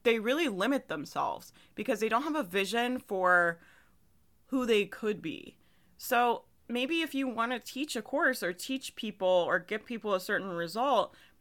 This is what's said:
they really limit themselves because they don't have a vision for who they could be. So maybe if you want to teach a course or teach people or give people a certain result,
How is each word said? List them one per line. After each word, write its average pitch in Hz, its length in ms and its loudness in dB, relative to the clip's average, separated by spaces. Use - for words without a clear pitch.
they 226 160 4
really 262 300 2
limit 214 400 0
themselves 143 640 -6
because 208 280 -2
they 220 80 2
don't 233 140 2
have 302 120 -2
a 302 80 0
vision 208 560 -2
for 180 600 4
who 254 180 0
they 214 200 4
could 208 360 -6
be. - 340 -10
So 240 460 0
maybe 262 340 -2
if 311 140 -4
you 269 140 0
want 233 240 -2
to 233 60 -4
teach - 360 -8
a 226 60 -4
course 269 420 0
or 175 80 0
teach 262 440 -8
people 208 320 -4
or 180 320 4
give 214 260 -8
people 214 280 -4
a 185 60 2
certain 190 300 -4
result, 190 680 0